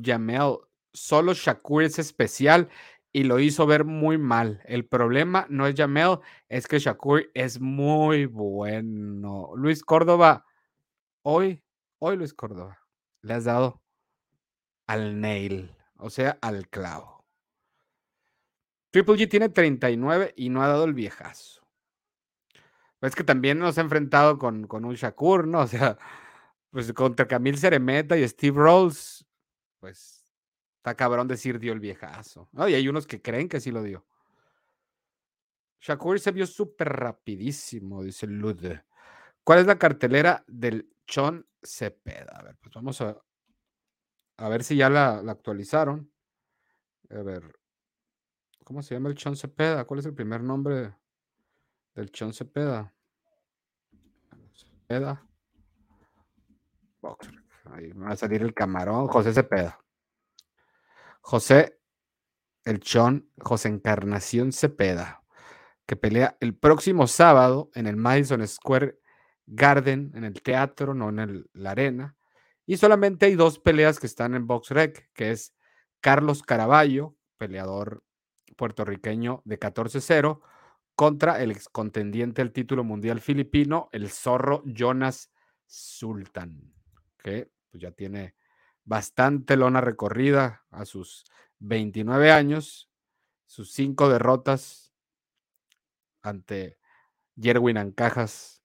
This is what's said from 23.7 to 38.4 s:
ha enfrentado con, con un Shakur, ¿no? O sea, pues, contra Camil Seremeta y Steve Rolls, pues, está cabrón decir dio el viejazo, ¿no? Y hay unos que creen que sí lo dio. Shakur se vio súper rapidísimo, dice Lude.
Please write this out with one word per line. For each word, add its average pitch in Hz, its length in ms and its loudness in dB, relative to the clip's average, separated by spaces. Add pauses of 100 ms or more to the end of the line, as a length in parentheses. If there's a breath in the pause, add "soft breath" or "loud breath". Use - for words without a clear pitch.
ha 165 40 0
enfrentado 147 560 4
con, 110 300 -6
con 110 180 -10
un 123 80 -8
Shakur, 160 540 0
¿no? 165 140 0
O 127 60 0
sea, 117 300 -2 (720 loud breath)
pues, 117 240 -10
contra 127 340 0
Camil 135 300 -2
Seremeta 147 580 2
y 135 120 2
Steve 143 320 -2
Rolls, 170 640 4 (540)
pues, - 440 -20 (540)
está 120 180 -8
cabrón 123 320 0
decir 120 320 -6
dio 113 140 -6
el 110 80 -8
viejazo, 92 720 -16
¿no? 185 160 -2
Y 160 40 2
hay 135 140 0
unos 143 180 -4
que - 160 -14
creen 127 280 -6
que 139 100 -6
sí 123 120 -8
lo 113 120 -8
dio. 98 220 -12 (1800)
Shakur 160 360 -4
se 196 140 -2
vio 185 160 -4
súper 196 400 -6
rapidísimo, 113 1160 -10
dice 95 220 -12
Lude. 101 600 -8 (580 soft breath)